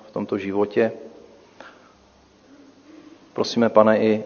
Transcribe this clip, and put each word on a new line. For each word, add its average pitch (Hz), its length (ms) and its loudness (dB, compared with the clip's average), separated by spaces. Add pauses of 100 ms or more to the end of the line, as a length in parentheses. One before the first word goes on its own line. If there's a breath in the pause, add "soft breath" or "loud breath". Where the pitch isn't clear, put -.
v - 40 -20
tomto 104 260 -6
životě. 104 540 -2 (2500 loud breath)
Prosíme, - 360 -2
Pane, 107 300 6
i 110 260 0